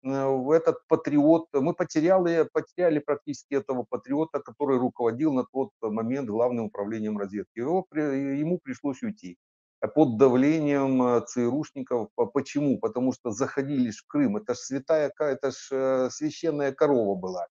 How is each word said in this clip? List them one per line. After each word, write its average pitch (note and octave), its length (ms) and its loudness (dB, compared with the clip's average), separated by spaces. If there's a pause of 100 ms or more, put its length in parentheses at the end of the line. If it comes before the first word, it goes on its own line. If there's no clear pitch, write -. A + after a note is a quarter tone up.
э, C3+ 220 -2
в C3+ 260 0
этот E3 360 2
патриот, D#3 640 4
мы C#3+ 200 0
потеряли, E3+ 800 2
потеряли D#3+ 460 0
практически C#3+ 560 -6
этого B2+ 340 -2
патриота, C#3+ 520 -4
который C3+ 360 -2
руководил B2 560 0
на B2+ 180 0
тот C3 180 -4 (120)
момент A2+ 480 -4
Главным A#2 360 0
управлением G#2+ 520 -6
разведки. G2+ 420 -8
Его E3 300 -2
при-, C#3 500 -2
ему E3+ 200 -2
пришлось - 420 -8
уйти, G2 360 -8 (440)
э, G#2+ 60 -4
под C3+ 300 4
давлением, C#3 840 4
э, B2 240 4
Ц A#2+ 200 -2
Ру C3+ 180 0
шников. B2 520 -4
По, A#2 120 0
почему? C#3 520 0
Потому B2 340 -2
что - 180 -6
заходили C3+ 580 -2
ж - 140 -12
в - 40 -20
Крым. B2+ 300 0
Это A2+ 160 -4
ж A#2+ 40 -4
святая C#3 520 -2
ка-, D3+ 220 -2
это C3 200 -2
ж, - 200 -14
э, C3 400 0
священная D3 640 -4
корова B2 420 2
была. F3 360 -6